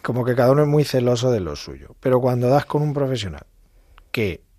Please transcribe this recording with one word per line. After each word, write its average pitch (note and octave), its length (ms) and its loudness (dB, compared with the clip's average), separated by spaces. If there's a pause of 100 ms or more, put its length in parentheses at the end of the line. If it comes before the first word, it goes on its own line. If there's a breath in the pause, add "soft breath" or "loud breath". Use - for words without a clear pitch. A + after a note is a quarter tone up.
como A#2+ 200 -4
que A#2+ 120 0
cada B2+ 160 4
uno C#3+ 100 4
es D3+ 60 2
muy D3 160 2
celoso B2 480 0
de A2+ 80 0
lo D#2+ 160 -6
suyo. C#2 440 -16
Pero B2+ 220 2
cuando B2 260 0
das C#3 180 4
con D3 180 -2
un D3+ 100 -2
profesional B2 500 -4 (680)
que G2+ 300 -4 (160)